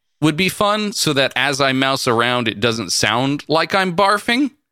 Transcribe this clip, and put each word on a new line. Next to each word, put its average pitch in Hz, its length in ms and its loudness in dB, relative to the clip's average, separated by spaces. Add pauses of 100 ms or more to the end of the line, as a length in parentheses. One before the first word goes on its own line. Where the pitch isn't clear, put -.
(200)
would 151 160 0
be 185 120 0
fun 208 440 -2
so - 200 -2
that 135 240 0
as 135 240 0
I 135 120 2
mouse 135 360 0
around, 120 400 2
it 104 100 -4
doesn't 113 320 -2
sound 131 580 0
like 160 280 0
I'm 185 200 0
barfing. 208 540 0 (220)